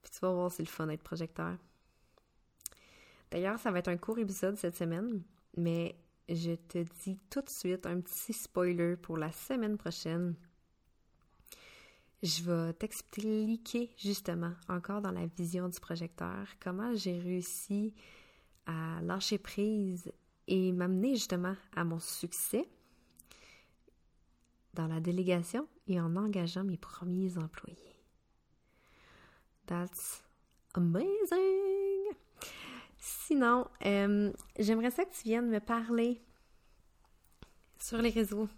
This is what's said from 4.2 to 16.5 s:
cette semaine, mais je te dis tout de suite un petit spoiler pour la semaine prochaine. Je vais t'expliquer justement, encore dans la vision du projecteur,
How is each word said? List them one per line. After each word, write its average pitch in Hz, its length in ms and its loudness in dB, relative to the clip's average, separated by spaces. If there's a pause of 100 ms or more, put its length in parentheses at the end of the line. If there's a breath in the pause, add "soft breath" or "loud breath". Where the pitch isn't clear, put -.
cette 175 200 0
semaine, 180 460 0 (340)
mais 170 400 2 (320)
je 170 260 0
te 170 240 -6 (260)
dis 190 140 -4 (100)
tout 269 120 -2
de 269 100 -12
suite 185 360 -2
un 180 140 -2
petit - 320 -8
spoiler 175 640 0
pour 175 200 -8
la 160 160 -2
semaine 220 440 -2
prochaine. 170 580 -2 (1900 loud breath)
Je 170 200 0
vais 165 300 0
t'expliquer 220 1300 -2
justement, 175 540 -2 (160)
encore 185 340 -4
dans 190 80 -2
la 175 160 -2
vision 180 420 -2
du 175 100 -6
projecteur, 170 680 -6 (140)